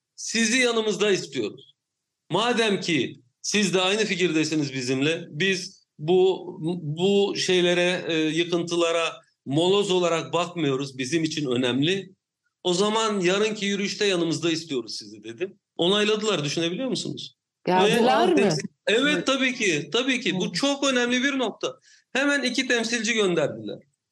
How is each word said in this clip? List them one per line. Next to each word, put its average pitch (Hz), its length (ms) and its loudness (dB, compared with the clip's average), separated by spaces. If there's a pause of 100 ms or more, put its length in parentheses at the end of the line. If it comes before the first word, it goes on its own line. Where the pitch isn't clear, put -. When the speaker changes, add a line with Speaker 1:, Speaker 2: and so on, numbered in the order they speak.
(160)
Speaker 1:
Sizi 226 420 0
yanımızda 220 520 2
istiyoruz. - 640 -4 (560)
Madem 214 500 2
ki 139 400 -2 (220)
siz 196 320 0
de 185 60 2
aynı 202 240 2
fikirdesiniz 156 680 0
bizimle, 135 580 -2
biz 180 560 -4 (120)
bu, 185 480 2 (360)
bu 190 540 2
şeylere, 175 720 2
e, 165 60 -2
yıkıntılara 165 1000 0 (340)
moloz 175 440 2
olarak 170 420 0
bakmıyoruz, 147 680 -2
bizim 147 260 -2
için 147 260 -4
önemli. 135 640 0 (500)
O 180 120 0
zaman 214 460 2
yarınki 202 460 0
yürüyüşte 202 400 -2
yanımızda 165 440 0
istiyoruz 156 460 -4
sizi 104 280 -16
dedim. 123 340 -10 (180)
Onayladılar, 202 680 0
düşünebiliyor 170 440 -2
musunuz? - 460 -8 (320)
Speaker 2:
Geldiler 226 640 4
Speaker 1:
Ve 349 60 4
Speaker 2:
mi? 269 60 4
Speaker 1:
temsil-, 170 280 2 (180)
evet, 220 160 2 (120)
Speaker 3:
Evet. - 120 -2
Speaker 1:
tabii 262 280 2
ki, 190 380 0
tabii 254 280 0
ki. 185 160 -2
Bu 185 80 -2
Speaker 3:
Evet. 175 100 -6
Speaker 1:
çok 277 300 0
önemli 247 380 2
bir 277 160 0
nokta. 160 380 -4 (360)
Hemen 285 300 2
iki 254 260 -2
temsilci 233 460 0
gönderdiler. 156 640 -2 (340)